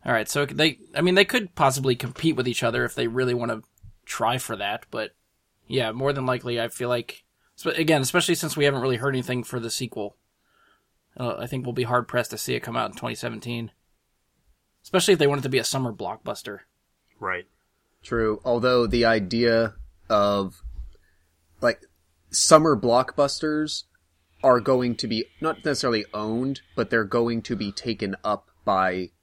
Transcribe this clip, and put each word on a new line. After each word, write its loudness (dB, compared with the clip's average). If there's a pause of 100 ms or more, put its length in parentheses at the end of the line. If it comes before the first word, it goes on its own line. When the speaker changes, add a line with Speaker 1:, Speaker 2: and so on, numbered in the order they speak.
Speaker 1:
All -2
right, 0
so 0
they, 0 (140)
I -2
mean, 4
they 6
could -2
possibly 2
compete -2
with 0
each -2
other 0
if -4
they -2
really 0
want -2
to -8 (420)
try 0
for -2
that, -2
but -6 (540)
yeah, 0
more 0
than -2
likely, -2
I -2
feel -6
like, -4 (320)
sp-, -2
again, 4
especially 2
since -4
we 4
haven't 2
really 0
heard -2
anything -4
for -8
the -6
sequel, -6 (1000)
uh, -4
I -8
think -6
we'll -6
be -2
hard-pressed -2
to -10
see -4
it -2
come -8
out -2
in -16
twenty -6
seventeen. -8 (1120)
Especially 2
if 2
they 6
want 2
it -6
to -4
be 2
a -4
summer -2
blockbuster. -8 (580)
Speaker 2:
Right. -6 (580)
Speaker 3:
True, 0
although 4
the 2
idea 2 (340)
of, 2 (1000)
like, 0 (480)
summer 6
blockbusters 0 (600)
are 6
going 2
to -4
be -2 (160)
not -4
necessarily 0 (100)
owned, -2 (160)
but -2
they're 2
going 0
to -4
be -4
taken -6
up -4 (160)
by 0 (120)